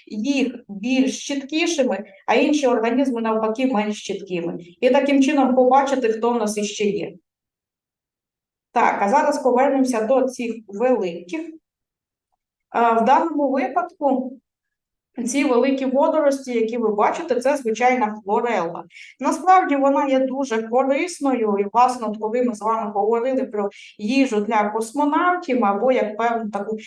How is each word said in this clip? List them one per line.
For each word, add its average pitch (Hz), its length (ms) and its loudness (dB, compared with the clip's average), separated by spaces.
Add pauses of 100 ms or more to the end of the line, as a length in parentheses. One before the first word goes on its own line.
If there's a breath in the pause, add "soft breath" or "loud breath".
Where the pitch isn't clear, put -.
їх 254 480 -2 (140)
більш 220 580 -2
чіткішими, 285 800 -2 (220 loud breath)
а 208 80 0
інші 294 320 2
організми, 240 540 0
навпаки, 220 460 0
менш 208 360 -2
чіткими. 175 560 -6 (220 loud breath)
І 247 100 4
таким 269 320 4
чином 269 320 2
побачити, 262 540 4
хто 220 220 0
в 240 60 0
нас 208 220 -4
іще 208 260 -4
є. - 280 -2 (1600)
Так, - 280 2
а 202 80 2
зараз 294 340 2
повернемося 254 600 2
до 247 200 2
цих 240 320 -4 (140)
великих. 208 720 -2 (1400)
Е, 226 240 2
в 226 40 2
даному 294 460 2
випадку 262 840 -2 (960)
ці 285 180 0
великі 262 400 2
водорості, 277 680 0
які 226 260 -2
ви 214 160 -2
бачите, 247 460 0
це 269 160 2
звичайна 220 680 0
хлорелла. 202 600 -2 (360 loud breath)
Насправді 311 560 4
вона 277 320 2
є 262 100 2
дуже 262 440 -2
корисною, 262 960 0
і, 202 140 -2
власне, 247 340 2
от 214 120 -6
коли 220 240 -2
ми 226 120 -2
з 208 60 -14
вами 214 320 -4
говорили 233 520 0
про 208 260 -4 (280 loud breath)
їжу 226 420 0
для 208 300 0
космонавтів 294 960 0
або 208 280 2
як 214 240 -2
певну 226 340 -2
таку 214 260 -6 (100)